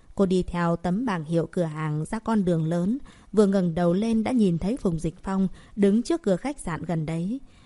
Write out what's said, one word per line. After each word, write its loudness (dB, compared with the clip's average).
Cô 2
đi 2
theo -2
tấm -2
bảng -4
hiệu 0
cửa 0
hàng -4
ra -6
con 0
đường 2
lớn, 0
vừa 6
ngẩng 2
đầu 2
lên 0
đã -2
nhìn 4
thấy -2
Phùng -2
Dịch -6
Phong 0
đứng 4
trước -2
cửa 2
khách -6
sạn -6
gần -2
đấy. -4